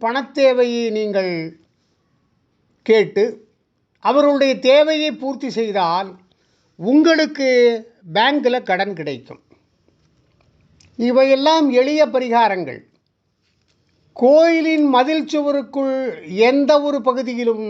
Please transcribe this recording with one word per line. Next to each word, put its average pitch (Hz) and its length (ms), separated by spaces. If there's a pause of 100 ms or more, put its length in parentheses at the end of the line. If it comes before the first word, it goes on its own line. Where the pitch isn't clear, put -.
பணத்தேவையை 247 880
நீங்கள் 202 420 (1500)
கேட்டு 214 380 (800)
அவர்களுடைய 277 540
தேவையை 302 540
பூர்த்தி 254 380
செய்தால் 190 580 (720)
உங்களுக்கு 294 680 (640)
பேங்கில் 247 560
கடன் 196 260
கிடைக்கும். 147 460 (1600)
இவையெல்லாம் 269 720
எளிய 262 360
பரிகாரங்கள். 214 760 (1400)
கோயிலின் 311 720
மதில் 269 400
சுவருக்குள் 277 680 (460)
எந்த 277 400
ஒரு 285 180
பகுதியிலும் 233 680